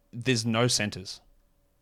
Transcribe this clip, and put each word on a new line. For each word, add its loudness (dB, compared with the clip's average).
there's 0
no 2
centers. -2